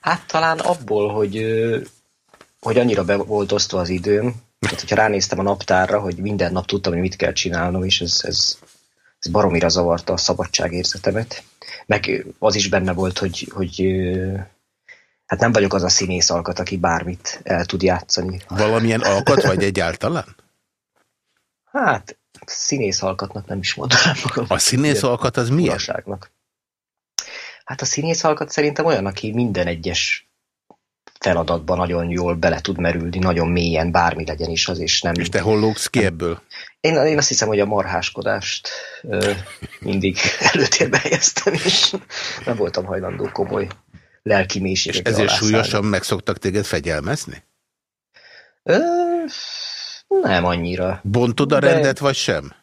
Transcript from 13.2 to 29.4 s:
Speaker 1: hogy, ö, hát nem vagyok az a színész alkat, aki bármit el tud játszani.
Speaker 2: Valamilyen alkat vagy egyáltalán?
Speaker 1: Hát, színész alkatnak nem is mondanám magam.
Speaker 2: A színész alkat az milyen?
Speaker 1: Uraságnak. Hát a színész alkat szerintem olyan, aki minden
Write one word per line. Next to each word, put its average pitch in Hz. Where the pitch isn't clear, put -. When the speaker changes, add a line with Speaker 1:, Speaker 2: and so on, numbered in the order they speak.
Speaker 1:
hogy, 92
ö, 92
hát 98
nem 117
vagyok 101
az 95
a 92
színész 90
alkat, 87
aki 92
bármit 87
el 87
tud 87
játszani. 92
Speaker 2:
Valamilyen 110
alkat 101
vagy 92
egyáltalán? 98
Speaker 1:
Hát, 175
színész 113
alkatnak 95
nem 98
is -
mondanám 135
magam. 120
Speaker 2:
A 95
színész 143
alkat 120
az 120
milyen? 147
Speaker 1:
Uraságnak. -
Hát -
a 135
színész 156
alkat 151
szerintem 147
olyan, 117
aki 98
minden 101